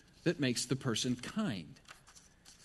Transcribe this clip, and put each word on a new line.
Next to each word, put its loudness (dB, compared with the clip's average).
that 2
makes 4
the 0
person 0
kind. -4